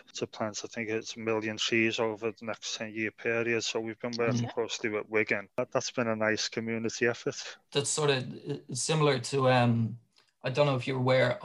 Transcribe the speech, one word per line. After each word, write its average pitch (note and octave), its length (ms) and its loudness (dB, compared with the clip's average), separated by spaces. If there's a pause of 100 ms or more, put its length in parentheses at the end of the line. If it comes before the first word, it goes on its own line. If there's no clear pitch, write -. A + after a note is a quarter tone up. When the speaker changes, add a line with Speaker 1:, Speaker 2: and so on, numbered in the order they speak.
(160)
Speaker 1:
to - 100 -4
plant, G#2+ 380 -6
I A2 40 -10
think A2+ 220 -8
it's A2 260 -4
a A#2 40 -10
million A2 380 -2
trees A2+ 420 2
over A2+ 320 0
the - 140 -16
next - 320 -6
ten-year A2 340 -4
period. A#2 520 0
So - 160 -4
we've A2+ 200 -6
been A#2+ 180 -6
working A#2 280 2
Speaker 2:
Mm. - 80 -6
Speaker 1:
closely A2+ 360 -4
with G#2 200 -4
Wigan. G#2+ 480 0
That, B2+ 140 -4
that's - 200 -2
been B2 160 -2
a A2 80 0
nice A2 320 0
community A2+ 580 -2
effort. A#2+ 300 -2 (360)
Speaker 2:
That's C#3 180 -2
sort D3+ 200 2
of, C3 140 2 (260)
uh, - 240 -8
similar C#3+ 460 2
to, C3 320 2
um, A#2+ 460 4 (460)
I - 60 -4
don't C#3+ 160 4
know C3+ 120 2
if B2 100 -4
you're C3+ 100 -2
aware B2+ 480 4